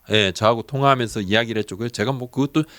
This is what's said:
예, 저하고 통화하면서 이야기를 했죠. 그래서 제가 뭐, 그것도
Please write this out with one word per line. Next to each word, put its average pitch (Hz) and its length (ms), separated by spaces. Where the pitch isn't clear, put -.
예, 101 220
저하고 110 300
통화하면서 131 580
이야기를 110 400
했죠. 101 160
그래서 117 160
제가 107 180
뭐, 127 180
그것도 143 360